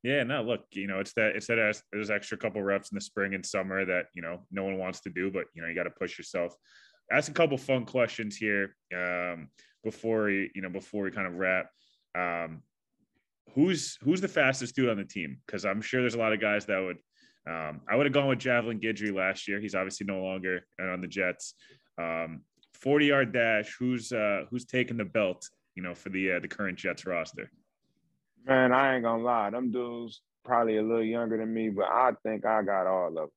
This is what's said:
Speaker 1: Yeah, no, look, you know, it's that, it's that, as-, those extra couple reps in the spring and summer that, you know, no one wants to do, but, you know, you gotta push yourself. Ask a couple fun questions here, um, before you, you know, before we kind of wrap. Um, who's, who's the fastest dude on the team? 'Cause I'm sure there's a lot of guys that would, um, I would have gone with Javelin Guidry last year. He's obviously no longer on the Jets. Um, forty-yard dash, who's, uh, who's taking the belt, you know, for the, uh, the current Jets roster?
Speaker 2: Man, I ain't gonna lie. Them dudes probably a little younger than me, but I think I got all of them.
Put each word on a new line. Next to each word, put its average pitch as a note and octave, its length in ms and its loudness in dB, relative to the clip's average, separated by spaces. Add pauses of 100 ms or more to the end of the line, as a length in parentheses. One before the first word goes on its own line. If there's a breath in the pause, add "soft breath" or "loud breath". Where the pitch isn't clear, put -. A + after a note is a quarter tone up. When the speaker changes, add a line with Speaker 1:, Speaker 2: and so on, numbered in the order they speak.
Speaker 1:
Yeah, C3+ 220 2
no, C3 180 -2
look, A2+ 300 -2
you G2 140 -4
know, F#2+ 140 -2
it's G2+ 140 -4
that, G#2+ 220 2
it's G#2+ 120 -6
that, A#2 100 2
as-, G#2+ 240 2 (100)
those G#2 180 -4
extra G#2 280 -2
couple G#2 240 -4
reps G2 280 0
in G2+ 60 -6
the F#2+ 60 -4
spring G2 320 -2
and F#2 100 -6
summer F#2+ 400 -2
that, F2+ 300 0
you F2 80 -12
know, F2 280 -10
no F#2+ 140 -4
one F#2+ 140 -2
wants F#2 240 -6
to F#2+ 80 -8
do, F2+ 200 -2
but, F#2+ 140 -4 (100)
you E2 80 -12
know, E2+ 60 -6
you E2 60 -6
gotta F2 160 -2
push - 280 -6
yourself. F2 360 -4 (580 soft breath)
Ask C#3+ 180 2
a C#3+ 40 -12
couple D3 240 4
fun B2+ 260 0
questions A2+ 520 0
here, G2+ 380 0 (220)
um, F2+ 520 -4 (360 soft breath)
before A2 460 0
you, G2 240 0
you F#2+ 80 -8
know, F#2 80 -6
before G2 340 -6
we F#2+ 60 -2
kind F#2+ 160 -4
of F2 80 -6
wrap. F#2 340 0 (480)
Um, E2+ 460 -4 (920)
who's, D#3 480 2
who's E3+ 180 2
the F#3+ 80 -2
fastest C3+ 460 2
dude B2+ 140 4
on A2 80 2
the G2 80 -4
team? D2 420 -8
'Cause G2 180 -6
I'm G2+ 160 0
sure B2+ 200 0
there's A#2+ 140 2
a A#2+ 40 -4
lot A2 140 2
of G#2 80 0
guys G#2 260 2
that G2 140 0
would, F2+ 180 -4 (480 soft breath)
um, D#2 420 -6
I A2 80 2
would C#3+ 100 6
have C#3 60 2
gone C#3 160 4
with B2+ 100 2
Javelin A#2 420 0
Guidry G#2+ 340 -2
last F#2+ 340 -2
year. G2+ 120 -2
He's G2+ 140 -6
obviously F#2+ 320 -2
no F#2+ 160 -4
longer F#2 420 -2 (160)
on F#2 200 -4
the F2+ 80 -6
Jets. F2+ 460 -4 (440 soft breath)
Um, E2 440 -4 (320)
forty-yard C#3 580 4
dash, A2+ 460 2
who's, B2 340 -2
uh, G#2 380 0
who's B2 140 -6
taking A#2+ 320 -2
the G#2+ 80 -2
belt, F#2+ 440 -2 (260)
you F2+ 80 -10
know, F2+ 120 -8
for - 140 -14
the, F#2+ 240 0
uh, F2 80 0
the - 80 -10
current F#2+ 300 -6
Jets F2 260 -4
roster? E2 460 -6 (960)
Speaker 2:
Man, C3 280 6
I C3 220 6
ain't A#2+ 100 0
gonna A#2 180 2
lie. A#2 280 2
Them B2 200 -2
dudes A#2+ 520 -6 (220)
probably A#2 320 4
a G#2+ 60 4
little A2+ 220 2
younger A2+ 320 0
than A2 160 -2
me, A2 160 0
but G2 180 0
I B2 260 4 (120)
think A2 220 -4
I A2 160 4
got F#2+ 240 0
all F#2 220 2
of D#2+ 60 -6
them. D#2 220 -4